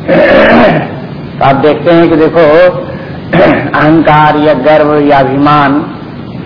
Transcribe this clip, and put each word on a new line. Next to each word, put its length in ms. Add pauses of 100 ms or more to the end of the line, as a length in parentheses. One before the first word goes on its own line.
<clears throat> 1400
तो 60
आप 100
देखते 360
हैं 180
कि 60
देखो, 540 (640)
<clears throat> 480
अहंकार 580
या 160
गर्व 540
या 120
अभिमान 640 (600)